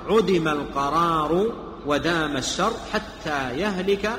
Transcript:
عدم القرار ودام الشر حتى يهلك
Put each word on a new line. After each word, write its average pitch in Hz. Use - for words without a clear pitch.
عدم 180
القرار 156
ودام 147
الشر 185
حتى 147
يهلك 196